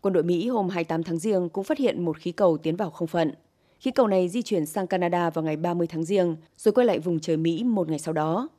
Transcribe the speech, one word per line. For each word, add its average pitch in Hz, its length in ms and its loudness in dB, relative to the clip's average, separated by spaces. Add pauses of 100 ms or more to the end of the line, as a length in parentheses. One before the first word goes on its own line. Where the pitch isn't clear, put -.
Quân 196 120 0
đội 160 100 4
Mỹ 175 240 0
hôm 214 220 0
hai 180 140 -2
mươi 160 40 -6
tám 165 160 -2
tháng 170 140 -4
Giêng 180 320 0
cũng 196 140 -6
phát 302 140 -2
hiện 214 280 0
một 156 120 -2
khí 180 140 -6
cầu 165 260 4
tiến 160 180 -2
vào 190 140 -4
không 165 180 -6
phận. 160 240 0 (480)
Khí 254 120 -4
cầu 254 160 4
này 185 220 2
di 226 120 -4
chuyển 175 240 0
sang 185 220 -4
Canada 175 420 2
vào 160 160 -4
ngày 156 120 -2
ba 175 160 -2
mươi 175 140 0
tháng 165 160 -4
Giêng, 175 320 2 (220)
rồi 220 140 2
quay 247 160 4
lại 190 120 2
vùng 165 200 -2
trời 160 180 -2
Mỹ 165 260 0
một 208 260 0
ngày 151 100 -2
sau 156 140 -6
đó. 160 460 -2